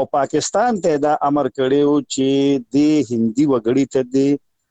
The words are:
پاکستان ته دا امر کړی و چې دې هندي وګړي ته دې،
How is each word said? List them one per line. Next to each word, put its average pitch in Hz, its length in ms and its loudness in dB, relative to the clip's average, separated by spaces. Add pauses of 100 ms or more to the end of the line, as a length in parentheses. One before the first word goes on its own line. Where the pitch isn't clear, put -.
(140)
پاکستان 156 680 -2
ته 160 220 0
دا 151 80 2 (160)
امر 143 220 0
کړی 139 420 0
و - 20 2 (200)
چې 135 140 -2 (460)
دې 147 180 2 (200)
هندي 117 400 0
وګړي 127 420 0
ته 131 80 0 (140)
دې، 139 140 2 (420)